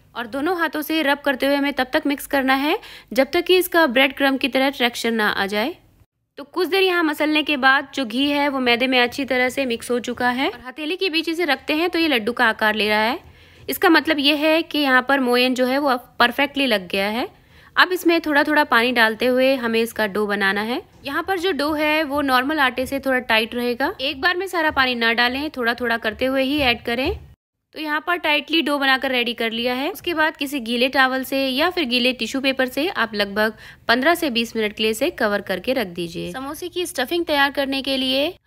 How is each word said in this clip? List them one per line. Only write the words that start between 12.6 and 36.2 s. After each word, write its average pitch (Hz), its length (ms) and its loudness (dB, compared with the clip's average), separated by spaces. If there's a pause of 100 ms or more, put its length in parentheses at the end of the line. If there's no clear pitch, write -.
ले 208 140 0
रहा 214 120 2
है। 240 180 0 (500)
इसका 311 220 2
मतलब 311 300 4
ये 294 160 4
है 311 260 2
कि 320 160 -6
यहाँ 262 300 4
पर 277 120 2
मोयन 247 340 2
जो 254 120 2
है 262 120 0
वो 277 180 2 (220)
परफेक्टली 277 480 2
लग 202 220 0
गया 196 200 -2
है। 247 280 -6 (400)
अब 339 160 4
इसमें 339 280 2
थोड़ा 302 240 2
थोड़ा 294 200 2
पानी 233 280 2
डालते 226 340 2
हुए 262 280 4
हमें 233 260 0
इसका 226 280 -2
डो 214 180 -4
बनाना 202 360 0
है। 240 180 -4 (240)
यहाँ 285 180 -4
पर 381 160 -2
जो 370 140 0
डो 285 200 -2
है 302 320 0
वो 285 180 -2
नॉर्मल 269 380 0
आटे 254 260 0
से 269 140 -4
थोड़ा 262 200 0
टाइट 226 340 2
रहेगा। 247 460 -2
एक 269 200 -4
बार 359 160 0
में 381 120 -4
सारा 320 240 0
पानी 254 220 2
ना 233 180 2
डालें, 254 380 0
थोड़ा 240 240 -2
थोड़ा 233 240 -2
करते 220 260 -4
हुए 269 180 0
ही 269 180 0
ऐड 240 240 0
करें। 254 340 -2 (560)
तो 302 60 -10
यहाँ 302 260 -4
पर 349 120 0
टाइटली 302 440 0
डो 285 160 0
बनाकर 269 320 2
रेडी 240 240 -2
कर 233 180 -4
लिया 233 220 -2
है। 277 180 -4
उसके 339 220 -6
बाद 320 220 0
किसी 277 240 -6
गीले 240 280 -2
टॉवल 262 360 2
से 269 240 -2
या 285 220 0
फिर 349 160 -2
गीले 247 280 0
टिश्यू 247 260 -6
पेपर 262 280 0
से 277 220 -2
आप 220 240 -2
लगभग 208 400 -2 (340)
पन्द्रह 262 260 4
से 330 160 -2
बीस 233 260 -2
मिनट 214 160 -2
के 220 100 -6
लिए 220 100 0
इसे 269 200 -2
कवर 208 300 0
करके 190 300 -4
रख 247 160 -2
दीजिए। 170 440 -8